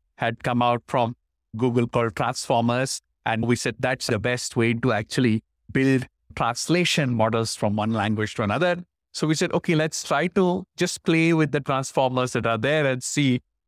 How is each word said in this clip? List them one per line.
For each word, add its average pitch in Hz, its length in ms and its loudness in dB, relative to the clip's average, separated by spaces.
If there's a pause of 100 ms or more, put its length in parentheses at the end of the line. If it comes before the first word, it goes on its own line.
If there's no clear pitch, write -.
(160)
had 139 260 -4
come 123 200 0
out 120 260 2
from 120 300 0 (400)
Google 120 300 2
called 117 280 0
Transformers." 123 840 0 (240)
And 113 200 -2
we 120 120 2
said, 117 200 -4
"That's 127 300 -2
the 113 120 0
best 123 360 -4
way 117 180 2
to 117 200 0
actually 110 500 0 (260)
build 135 380 2 (260)
translation 147 800 0
models 113 440 0
from 104 180 0
one 107 160 -2
language 107 440 -2
to 117 80 -2
another." 156 340 0 (340)
So - 160 -4
we 156 80 2
said, 175 160 -2
"Okay, 175 240 0
let's 156 260 -2
try 151 260 0
to 185 380 0 (120)
just - 260 -4
play 165 300 4
with 156 180 2
the 147 80 0
transformers 131 720 0
that 117 140 -2
are 117 120 2
there 143 280 0
and 127 180 -2
see 131 380 0 (260)